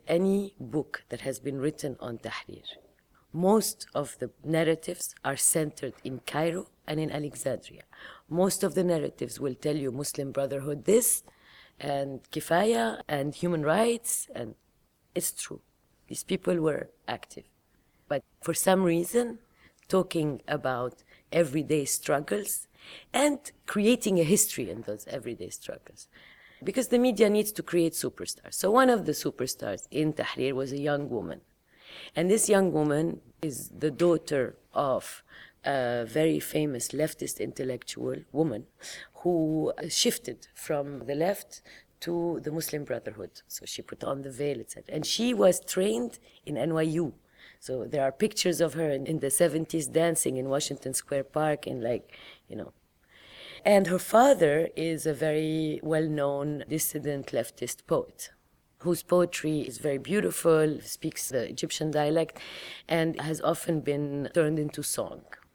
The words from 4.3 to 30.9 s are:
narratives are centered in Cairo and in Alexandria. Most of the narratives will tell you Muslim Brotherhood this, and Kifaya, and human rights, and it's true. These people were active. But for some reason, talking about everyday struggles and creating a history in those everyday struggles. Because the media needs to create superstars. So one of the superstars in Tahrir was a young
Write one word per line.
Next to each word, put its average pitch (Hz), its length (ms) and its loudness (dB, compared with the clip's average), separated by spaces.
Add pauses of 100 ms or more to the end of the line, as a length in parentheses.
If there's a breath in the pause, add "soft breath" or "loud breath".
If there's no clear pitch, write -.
narratives 160 720 0 (100)
are 135 120 -2
centered 147 680 0
in 131 240 -8
Cairo 165 400 -2 (180)
and 156 140 -4
in 151 140 -2
Alexandria. 143 680 -6 (460 loud breath)
Most 180 360 2
of 185 100 0
the 185 80 2
narratives 156 560 -2
will 131 160 -4
tell 151 220 -2
you 135 160 -4
Muslim 139 400 -6
Brotherhood 139 520 -4
this, - 380 4 (560 loud breath)
and 139 440 -4 (100)
Kifaya, 214 760 2
and 143 240 -2
human 170 300 0
rights, 220 720 2
and 113 220 -10 (580)
it's 175 160 -2
true. - 300 -10 (480)
These - 160 -10
people 180 340 0
were 156 320 0 (160)
active. - 380 -10 (640)
But 143 160 -2 (180)
for 170 100 -2
some 190 300 4
reason, 226 560 2 (480 soft breath)
talking 165 600 0
about 127 560 -4 (260 soft breath)
everyday 147 540 2
struggles - 840 -2 (460 loud breath)
and 285 260 4 (280)
creating 214 520 4
a 165 60 6
history 151 440 2
in 107 140 -8
those 107 240 -10
everyday 113 440 -10
struggles. - 580 -16 (560 loud breath)
Because 226 240 -2
the 247 100 4
media 226 320 6
needs 214 220 2
to - 100 -6
create 165 300 2
superstars. - 600 -8
So 190 180 2
one 254 180 8
of 196 160 2
the 156 60 2
superstars - 800 -6
in 151 220 0
Tahrir 131 400 -2
was 131 180 -4
a 143 80 -4
young 143 280 -2